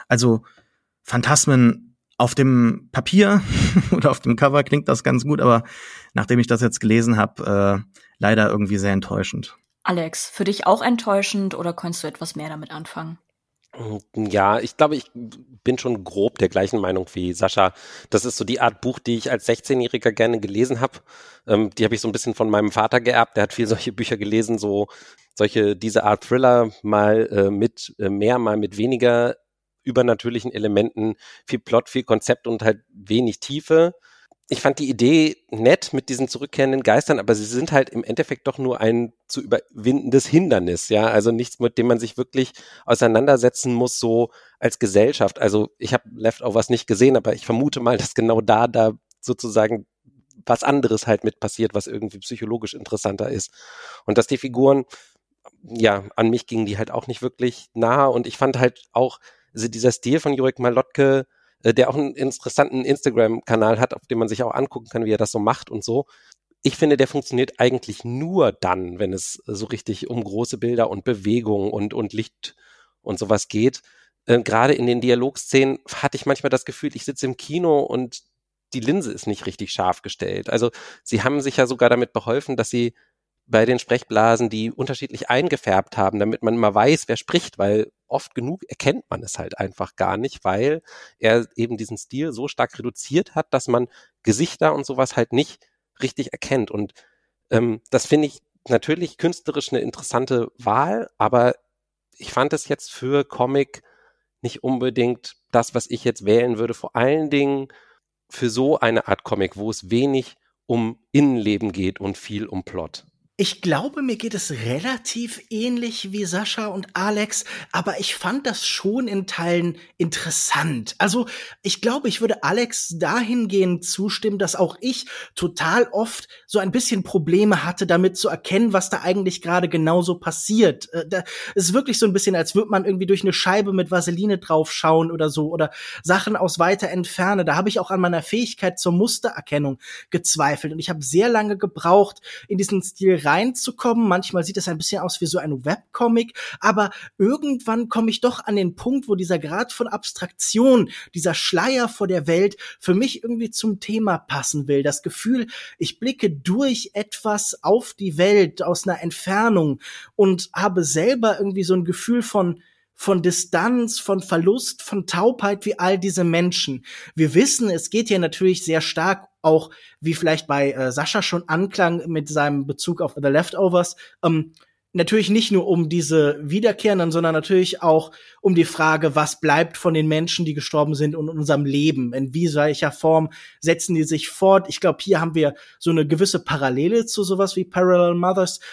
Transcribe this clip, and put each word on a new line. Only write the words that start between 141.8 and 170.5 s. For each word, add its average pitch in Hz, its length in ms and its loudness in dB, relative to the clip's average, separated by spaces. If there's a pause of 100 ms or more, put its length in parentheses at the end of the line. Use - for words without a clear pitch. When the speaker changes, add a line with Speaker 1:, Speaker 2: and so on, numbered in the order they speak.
Speaker 4:
in 196 120 -4
diesen 196 240 0
Stil 185 360 2 (120)
reinzukommen. 233 800 0
Manchmal 185 340 0
sieht 190 140 -8
es 196 100 -4
ein 170 100 -4
bisschen 165 260 -4
aus - 180 -6
wie 175 60 -2
so 156 120 -2
ein 143 260 -6
Webcomic, 233 720 -2 (220)
aber 202 320 0 (260)
irgendwann 240 720 0
komme 226 220 0
ich 208 100 -4
doch 247 240 -2
an 208 120 0
den 185 180 0
Punkt, 269 320 -4
wo 214 80 0
dieser 180 240 0
Grad 165 340 -6
von 233 140 -4
Abstraktion, 214 1040 2 (240)
dieser 170 180 -2
Schleier 233 560 0
vor 208 200 -4
der 175 180 -2
Welt 185 300 2 (240)
für - 120 2
mich 240 300 0
irgendwie 233 280 -6
zum 214 280 -2
Thema 208 400 -2
passen 143 480 -6
will. 139 160 2
Das 143 200 -2
Gefühl, 226 440 -2 (320)
ich - 220 -6
blicke 240 280 0
durch 202 640 -2
etwas 208 680 -6
auf 233 320 2
die 180 240 -6
Welt 190 440 4
aus - 220 -2
einer 180 160 -2
Entfernung 185 800 0 (360)
und 190 360 2
habe 180 300 0
selber 208 560 2
irgendwie 196 240 -2
so 185 120 2
ein 180 100 0
Gefühl 233 380 -2
von, 185 420 -2 (320)
von 190 260 0
Distanz, 220 800 0
von 196 200 -2
Verlust, 185 600 0
von 202 240 -6
Taubheit 202 600 0
wie 208 120 -4
all 185 220 0
diese 185 240 0
Menschen. 170 600 0 (300)
Wir 156 200 2
wissen, 226 360 2
es 170 200 -4
geht 233 180 0
hier 196 100 2
natürlich 180 460 0
sehr 160 160 0
stark 180 480 -2 (140)
auch, 160 280 4 (320)
wie 160 100 0
vielleicht 160 340 0
bei, 139 260 0